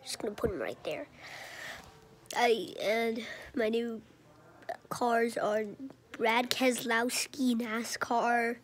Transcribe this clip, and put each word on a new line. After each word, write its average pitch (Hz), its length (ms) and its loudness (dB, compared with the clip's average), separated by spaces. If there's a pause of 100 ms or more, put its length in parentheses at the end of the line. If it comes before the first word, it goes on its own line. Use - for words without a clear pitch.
Just - 160 -10
gonna 208 140 -4
put 208 180 -2
him 165 80 -6
right - 240 -6
there. 175 240 -6 (1300)
I, 226 380 2 (100)
and 226 400 0 (320)
my 220 140 2
new 233 320 -2 (880)
cars 233 480 2
are 214 260 2 (480)
Brad 233 380 2
Keselowski 247 1040 2
nascar 233 1080 0